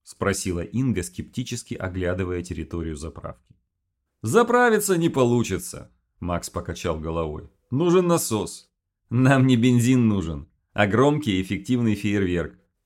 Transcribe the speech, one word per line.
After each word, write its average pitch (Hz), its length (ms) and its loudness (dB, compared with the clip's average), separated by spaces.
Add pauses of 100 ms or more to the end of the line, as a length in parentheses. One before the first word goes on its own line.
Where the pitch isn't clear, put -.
спросила 92 600 -4
Инга, 107 420 -2
скептически - 720 -8
оглядывая 90 680 -4
территорию 80 540 -8
заправки. - 600 -14 (680)
«Заправиться 220 760 4
не 165 120 2
получится», 120 800 0 (280)
Макс 87 300 -4
покачал 85 500 -6
головой. 80 520 -6 (180)
«Нужен 175 380 2
насос». - 640 -2 (400)
«Нам 131 340 4
не 131 100 6
бензин 120 520 4
нужен, 82 420 -2 (240)
а 101 140 2
громкий 123 500 2
и 95 60 0
эффективный 107 500 0
фейерверк», 101 680 -2 (260)